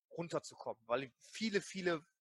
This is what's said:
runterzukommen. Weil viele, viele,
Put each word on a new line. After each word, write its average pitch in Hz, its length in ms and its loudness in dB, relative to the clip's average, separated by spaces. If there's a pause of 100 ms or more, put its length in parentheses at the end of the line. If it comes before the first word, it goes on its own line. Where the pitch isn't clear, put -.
runterzukommen. 156 760 -4
Weil 127 340 2
viele, 208 400 0
viele, 175 460 0 (140)